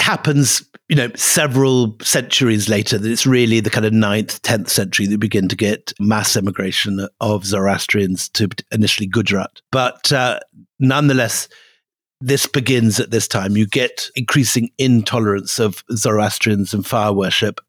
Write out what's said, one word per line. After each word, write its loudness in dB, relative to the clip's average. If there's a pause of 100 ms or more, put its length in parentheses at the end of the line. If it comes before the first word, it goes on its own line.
happens, 0 (260)
you 0
know, 0
several 2
centuries 0
later. 0
That -4
it's -2
really 4
the 0
kind 0
of 0
ninth, 0
tenth -2
century 0
that 0
we 0
begin 0
to -4
get -2
mass 0
immigration -4 (120)
of 0
Zoroastrians 0
to -2 (240)
initially 0
Gujarat. -2 (120)
But, -2
uh, 0 (400)
nonetheless, 2 (720)
this 0
begins 2
at -4
this 0
time. -2
You 4
get -2
increasing 0
intolerance 0
of -2 (120)
Zoroastrians 0
and -2
fire 0
worship -2